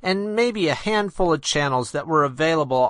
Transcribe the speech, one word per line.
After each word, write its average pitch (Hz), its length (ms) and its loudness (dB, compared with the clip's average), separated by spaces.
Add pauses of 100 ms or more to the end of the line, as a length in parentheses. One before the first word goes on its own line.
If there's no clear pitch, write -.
and 202 320 -2
maybe 214 340 0
a 135 60 2
handful 196 600 0
of 143 80 -2
channels 135 500 -2
that 147 140 -4
were 156 180 2
available 135 640 2